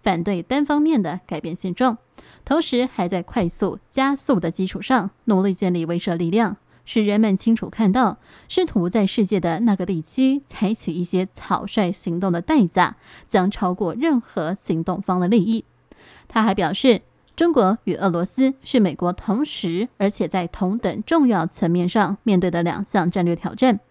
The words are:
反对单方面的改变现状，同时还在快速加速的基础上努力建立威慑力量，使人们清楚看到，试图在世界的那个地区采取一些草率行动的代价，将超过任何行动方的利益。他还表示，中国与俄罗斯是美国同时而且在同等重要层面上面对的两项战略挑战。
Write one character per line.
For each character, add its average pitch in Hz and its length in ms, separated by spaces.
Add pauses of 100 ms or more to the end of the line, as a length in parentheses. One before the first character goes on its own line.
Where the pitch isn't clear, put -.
反 175 220
对 185 180
单 277 240
方 294 160
面 302 220
的 165 240
改 156 140
变 165 140
现 180 200
状， 247 240 (460)
同 320 180
时 254 320
还 175 140
在 180 120
快 175 280
速 - 320 (100)
加 269 240
速 269 240
的 165 140
基 190 160
础 190 120
上 196 300 (140)
努 190 180
力 196 100
建 180 220
立 170 100
威 170 140
慑 175 160
力 170 160
量， 214 260 (280)
使 220 200
人 208 160
们 208 160
清 226 200
楚 - 120
看 214 220
到， 214 280 (300)
试 370 160
图 185 240
在 214 160
世 196 220
界 196 140
的 165 200
那 226 140
个 190 100
地 180 160
区 262 460
采 - 260
取 220 200
一 175 100
些 185 300
草 - 340
率 202 240
行 170 300
动 190 100
的 170 100
代 285 240
价， 175 320 (300)
将 190 240
超 180 240
过 180 200
任 277 260
何 170 340
行 165 300
动 185 180
方 180 160
的 180 80
利 202 160
益。 220 220 (640)
他 220 160
还 208 100
表 175 180
示， 220 300 (340)
中 339 160
国 202 300
与 185 140
俄 196 140
罗 170 140
斯 262 380
是 - 160
美 185 160
国 180 180
同 220 320
时 190 440 (100)
而 196 100
且 196 200
在 180 180
同 196 320
等 214 260
重 320 220
要 196 180
层 175 240
面 175 200
上 196 340
面 196 160
对 180 100
的 170 140
两 175 220
项 175 260
战 180 140
略 175 100
挑 - 220
战。 247 240 (100)